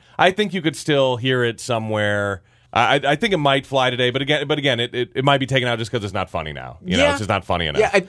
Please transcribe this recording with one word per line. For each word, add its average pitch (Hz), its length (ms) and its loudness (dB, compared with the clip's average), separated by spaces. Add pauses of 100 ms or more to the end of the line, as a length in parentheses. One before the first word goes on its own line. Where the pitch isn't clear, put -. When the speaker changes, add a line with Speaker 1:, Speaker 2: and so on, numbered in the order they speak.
(180)
Speaker 1:
I 175 120 6
think 190 240 -2
you 185 80 -4
could 151 120 0
still 135 440 2
hear 127 260 0
it 113 160 -2
somewhere. 104 840 -2 (300)
I, 117 240 4
I, 147 40 -2 (120)
I 156 40 2
think 202 180 0
it 175 40 2
might 139 280 0
fly 131 240 0
today, 123 200 0
but 135 120 -4
again, 143 260 -2
but 151 100 -2
again, 135 220 0
it, 120 140 -6
it, 120 220 -4
it 131 80 0
might 143 140 4
be 135 80 -4
taken 123 220 0
out 117 100 -2
just 110 120 -8
'cause 117 120 -4
it's 98 120 -6
not 95 160 -4
funny 78 240 -6
now. 64 280 -14
You 180 140 -2
know, - 80 4
Speaker 2:
Yeah. 285 60 4
Speaker 1:
it's 285 80 -2
just 208 100 -4
not 180 160 0
funny 87 220 -2
enough. 76 140 0
Speaker 2:
Yeah, 214 120 2
I, 202 60 2 (100)